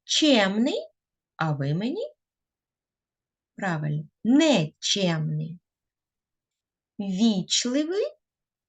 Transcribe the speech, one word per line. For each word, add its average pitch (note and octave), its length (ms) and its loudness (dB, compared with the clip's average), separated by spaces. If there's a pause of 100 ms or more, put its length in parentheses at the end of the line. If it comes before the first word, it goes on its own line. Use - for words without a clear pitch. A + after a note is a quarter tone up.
«чемний», C4 840 2 (480)
а D#3+ 160 -2
ви C#3 220 -2
мені, D#4+ 380 -4 (1400)
правильно, D3+ 520 -4 (160)
нечемний. E3+ 1300 0 (1400)
Вічливий, A#3 1080 0 (640)